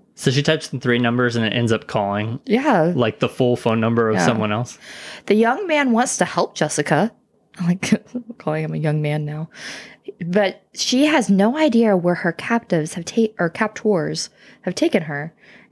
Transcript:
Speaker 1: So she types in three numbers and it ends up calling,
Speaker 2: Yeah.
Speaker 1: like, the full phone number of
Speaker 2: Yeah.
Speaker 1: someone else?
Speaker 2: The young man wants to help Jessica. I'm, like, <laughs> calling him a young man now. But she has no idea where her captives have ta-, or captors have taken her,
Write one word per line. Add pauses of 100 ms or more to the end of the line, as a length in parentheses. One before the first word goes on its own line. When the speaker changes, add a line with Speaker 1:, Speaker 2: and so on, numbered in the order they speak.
(160)
Speaker 1:
So
she
types
in
three
numbers
and
it
ends
up
calling,
Speaker 2:
Yeah.
Speaker 1:
like,
the
full
phone
number
of
Speaker 2:
Yeah.
Speaker 1:
someone
else? (480)
Speaker 2:
The
young
man
wants
to
help
Jessica. (480)
I'm,
like, (180)
<laughs>
calling
him
a
young
man
now. (760)
But (120)
she
has
no
idea
where
her
captives
have
ta-,
or
captors (340)
have
taken
her, (400)